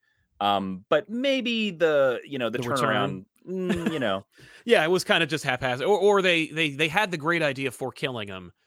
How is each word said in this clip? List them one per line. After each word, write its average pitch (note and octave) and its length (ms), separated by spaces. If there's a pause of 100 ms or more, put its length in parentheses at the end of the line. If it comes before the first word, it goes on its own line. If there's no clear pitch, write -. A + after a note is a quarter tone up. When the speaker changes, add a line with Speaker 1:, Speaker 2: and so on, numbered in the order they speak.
(400)
Speaker 1:
Um, G2+ 500
but D3+ 200
maybe A#3+ 640
the, D3 540
you C3+ 140
know, A#2 100
the A2+ 80
Speaker 2:
The B2+ 60
Speaker 1:
turnaround, G#2+ 560
Speaker 2:
return. F#2+ 60 (220)
Speaker 1:
mm, F3 440
you D#3 80
know. G2+ 260 (120)
Speaker 2:
<laughs> - 180 (100)
Yeah, G#3+ 180
it D#3+ 80
was F#3 120
kinda F3 240
just C#3 160
haphazard. B2+ 440
Or, G3+ 120
or G3 220
they, E3+ 260
they, D#3 240
they C#3+ 160
had F#3+ 240
the E3+ 60
great D#3+ 240
idea C3+ 300
for B2+ 200
killing A#2+ 380
'em, F#2 220 (160)